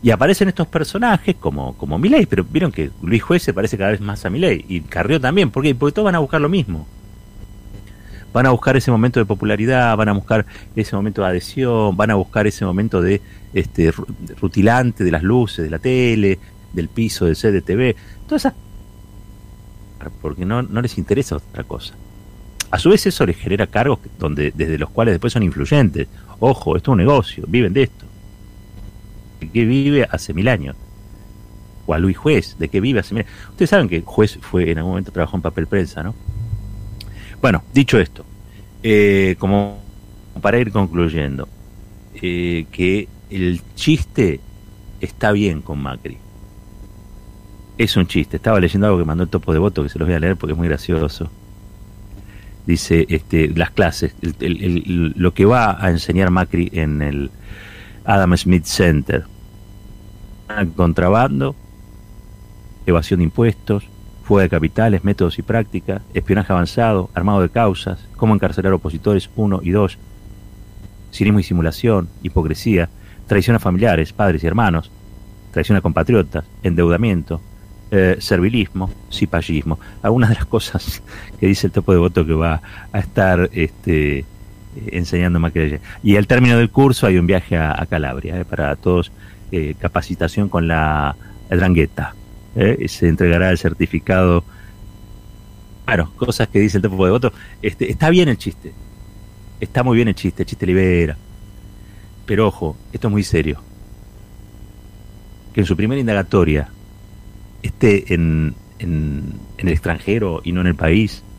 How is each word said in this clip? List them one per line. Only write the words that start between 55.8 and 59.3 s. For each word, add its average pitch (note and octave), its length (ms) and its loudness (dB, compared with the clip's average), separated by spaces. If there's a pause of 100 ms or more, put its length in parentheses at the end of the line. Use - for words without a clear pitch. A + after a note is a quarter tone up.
enseñar F2 400 2
Macri F2 420 0
en D2+ 300 -2
el C#2+ 280 -4 (760)
Adam F#2+ 320 4
Smith F2+ 260 2
Center. D#2 600 0 (1500)